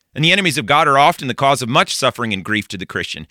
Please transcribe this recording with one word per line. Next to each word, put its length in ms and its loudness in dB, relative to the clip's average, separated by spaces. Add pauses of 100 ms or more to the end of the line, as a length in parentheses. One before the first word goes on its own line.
(140)
And 120 0
the 80 4
enemies 240 0
of 80 -4
God 240 2
are 80 4
often 320 2
the 40 -4
cause 280 0
of 80 -6
much 260 0
suffering 380 -2
and 100 -6
grief 240 -4
to 100 -12
the 80 -10
Christian. 460 -8